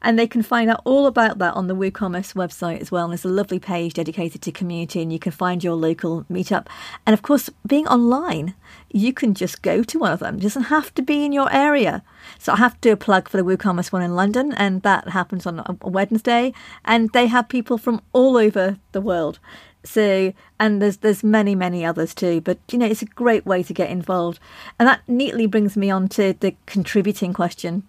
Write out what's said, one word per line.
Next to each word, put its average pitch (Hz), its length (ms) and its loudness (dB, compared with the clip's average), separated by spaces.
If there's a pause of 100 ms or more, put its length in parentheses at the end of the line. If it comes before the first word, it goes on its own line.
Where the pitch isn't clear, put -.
and 226 180 2
they 233 80 4
can 233 160 -2
find 226 280 2
out - 160 0
all 277 200 4
about 226 300 2
that 180 160 0
on 185 140 -2
the 185 100 -2
WooCommerce 190 560 -4
website 175 480 -6
as - 100 -12
well. 175 140 0
And 170 80 -6
there's 175 140 -8
a - 20 -4
lovely 190 300 -2
page 170 340 -4
dedicated 165 480 -6
to 180 100 -8
community, 170 520 -6
and 165 100 -4
you 165 60 -4
can 165 140 -6
find 180 300 -4
your 170 120 -2
local 165 580 -2
meetup. 180 360 -4 (360)
And 214 80 4
of 214 80 4
course, - 300 0 (160)
being 302 200 2
online, 240 680 0 (360)
you 226 220 0
can 220 220 0
just - 260 -6
go 185 220 0
to 320 160 -4
one 202 140 0
of 175 80 -4
them. - 160 -6
It - 60 -6
doesn't 208 220 -2
have 302 300 -2
to - 80 -2
be 294 240 0
in 285 60 -2
your 277 200 0
area. 269 500 2 (360)
So - 160 -2
I - 20 2
have 233 240 2
to - 0 -
do 226 120 6
a 202 40 4
plug 190 320 2
for - 80 -4
the 190 60 2
WooCommerce 180 500 0
one 185 80 -2
in 175 160 -2
London, 226 380 0
and 190 260 0
that - 280 2
happens 180 360 -4
on 165 140 -8
a, 180 240 -8
a - 80 -8
Wednesday. 233 640 0 (320)
And 226 260 2
they 247 140 6
have 233 240 0
people 247 260 -2
from 220 240 -2 (140)
all 254 240 6
over 202 400 2 (140)
the 196 100 -4
world. 170 380 -2 (440)
So, 190 500 2 (240)
and 208 240 2
there's, 202 160 0
there's 214 240 2
many, 214 320 2
many 180 300 -2
others 165 280 -2
too. 170 280 0
But, 180 180 -4 (120)
you 240 80 -2
know, 240 60 2
it's 214 160 0
a 214 60 -8
great 233 400 0
way 185 160 0
to - 100 -8
get - 160 -2
involved. 175 520 -4 (380)
And 233 100 6
that - 200 2
neatly 240 380 0
brings 208 300 0
me 196 120 0
on 190 200 0
to 190 320 0
the 190 140 0 (120)
contributing 196 640 -2
question, 175 560 -4